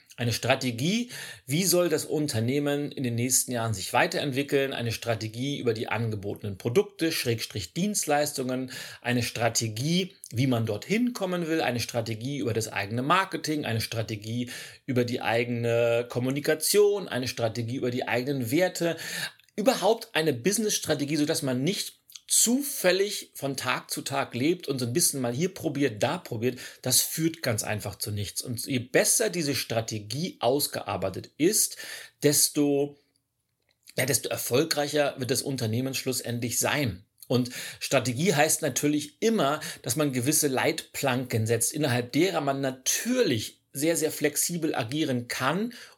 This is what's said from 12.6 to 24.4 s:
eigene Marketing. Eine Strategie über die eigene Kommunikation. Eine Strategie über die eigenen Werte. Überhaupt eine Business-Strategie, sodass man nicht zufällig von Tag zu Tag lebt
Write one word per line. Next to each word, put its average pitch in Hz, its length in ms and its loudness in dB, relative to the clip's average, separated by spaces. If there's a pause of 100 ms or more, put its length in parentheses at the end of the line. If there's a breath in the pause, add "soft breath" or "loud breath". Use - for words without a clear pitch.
eigene 101 300 -4
Marketing. 156 640 0
Eine 113 160 -2
Strategie 113 720 -4 (340 loud breath)
über 123 220 2
die 120 160 -4
eigene 117 880 2
Kommunikation. 156 1000 2
Eine 123 180 -2
Strategie 117 500 -2
über 127 140 0
die 120 160 -2
eigenen 123 440 0
Werte. 170 480 2 (580 loud breath)
Überhaupt 220 560 2
eine 156 220 2
Business-Strategie, 160 840 0
sodass 151 240 2
man 131 240 0
nicht - 300 -2 (360)
zufällig 202 1040 2
von 139 220 -4
Tag 127 340 -2
zu 147 120 -6
Tag 135 340 -4
lebt 160 320 0